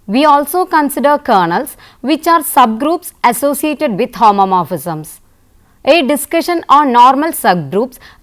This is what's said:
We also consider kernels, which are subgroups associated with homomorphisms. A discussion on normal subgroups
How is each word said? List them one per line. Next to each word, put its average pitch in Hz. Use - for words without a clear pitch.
We 240
also 302
consider 294
kernels, 208
which 311
are 339
subgroups 269
associated 285
with 254
homomorphisms. 185
A 320
discussion 330
on 262
normal 262
subgroups 185